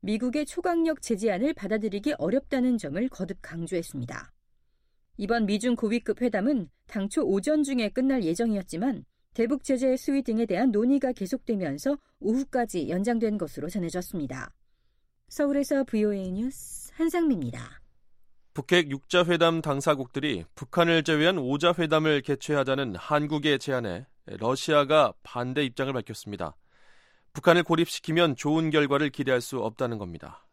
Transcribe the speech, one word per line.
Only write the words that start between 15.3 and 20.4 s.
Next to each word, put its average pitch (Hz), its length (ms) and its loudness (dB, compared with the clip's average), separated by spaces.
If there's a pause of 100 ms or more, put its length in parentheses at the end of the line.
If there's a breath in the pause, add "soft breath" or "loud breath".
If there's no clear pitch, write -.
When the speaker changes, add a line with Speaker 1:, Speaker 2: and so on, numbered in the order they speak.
Speaker 1:
브이오에이 208 480 0
뉴스 - 640 -8
한상미입니다. 254 880 -2 (720)
Speaker 2:
북핵 165 360 2
육자 165 360 2
회담 165 360 4
당사국들이 139 840 -2 (100)